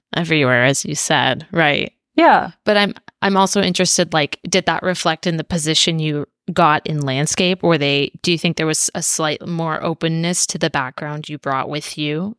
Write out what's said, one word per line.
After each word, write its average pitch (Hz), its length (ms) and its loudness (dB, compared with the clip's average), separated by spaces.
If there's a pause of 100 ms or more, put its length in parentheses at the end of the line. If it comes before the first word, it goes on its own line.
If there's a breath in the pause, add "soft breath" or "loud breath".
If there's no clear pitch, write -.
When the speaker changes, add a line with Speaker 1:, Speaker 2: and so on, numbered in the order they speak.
(160)
Speaker 1:
everywhere, 147 500 2
as 139 180 2
you 147 120 -6
said. 131 560 0
Right. 151 420 0 (220)
Speaker 2:
Yeah. 233 360 4 (140)
Speaker 1:
But 208 120 4
I'm, 202 160 2 (280)
I'm 196 160 2
also 196 240 2
interested, 180 520 0
like, 151 260 -2 (100)
did 175 160 0
that 165 180 0
reflect 175 440 -2
in 165 100 -2
the 160 60 -4
position 160 560 0
you 147 260 -2 (260)
got 156 360 2
in 151 140 -2
landscape? 156 640 0
Or 170 140 4
they, 143 340 0 (120)
do 175 80 2
you 165 80 2
think 170 180 0
there 160 80 0
was 156 300 0
a 175 80 -4
slight - 440 -2
more 165 360 -4
openness 165 640 -2
to - 100 -8
the 156 140 -2
background 147 580 -6
you 147 80 -10
brought 131 320 -4
with - 300 -8
you 156 400 -4